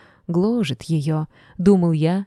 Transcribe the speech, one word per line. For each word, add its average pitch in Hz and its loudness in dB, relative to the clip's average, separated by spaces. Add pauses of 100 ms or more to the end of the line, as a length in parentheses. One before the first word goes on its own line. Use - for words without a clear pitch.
(320)
гложет 185 -2
её», 156 -2 (300)
думал 180 4
я, 165 0